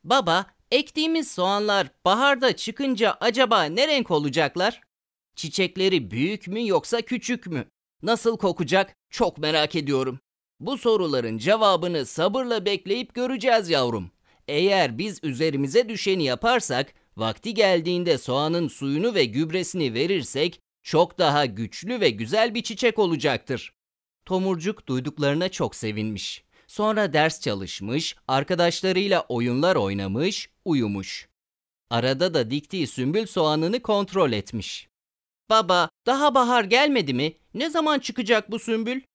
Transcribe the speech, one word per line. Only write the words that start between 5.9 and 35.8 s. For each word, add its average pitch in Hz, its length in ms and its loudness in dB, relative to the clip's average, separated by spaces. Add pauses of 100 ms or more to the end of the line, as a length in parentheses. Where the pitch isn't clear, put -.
büyük 175 360 -2
mü 220 200 -4
yoksa 196 340 0
küçük 240 460 -6
mü? 156 180 -6 (360)
Nasıl 226 360 0
kokacak? 190 580 0 (140)
Çok - 280 0
merak 151 380 0
ediyorum. 135 440 0 (400)
Bu 233 180 -6
soruların 143 600 0
cevabını 175 680 2
sabırla 214 600 -2
bekleyip 202 480 -4
göreceğiz 240 560 0
yavrum. 120 420 0 (360)
Eğer 156 500 2
biz 196 260 -6
üzerimize 147 680 0
düşeni 190 340 -2
yaparsak, 139 680 0 (240)
vakti 113 360 -4
geldiğinde 175 640 2
soğanın 156 500 0
suyunu 151 460 -2
ve 170 120 4
gübresini 156 680 -2
verirsek, 160 680 -2 (240)
çok - 360 0
daha 147 260 4
güçlü 120 540 -6
ve 185 100 4
güzel 160 460 0
bir 240 80 -4
çiçek 226 360 -2
olacaktır." 147 760 -2 (520)
Tomurcuk 190 640 -4
duyduklarına 143 600 -2
çok 135 260 -4
sevinmiş. 107 680 -6 (240)
Sonra 208 460 0
ders 156 280 2
çalışmış, 104 720 -4 (120)
arkadaşlarıyla 175 1000 2
oyunlar 123 460 2
oynamış, 101 720 -2 (160)
uyumuş. 107 640 -2 (600)
Arada 135 440 0
da 120 180 0
diktiği 147 360 -4
sümbül 151 380 -2
soğanını 165 560 0
kontrol 190 500 0
etmiş. - 560 -6 (640)
"Baba, 180 400 4 (160)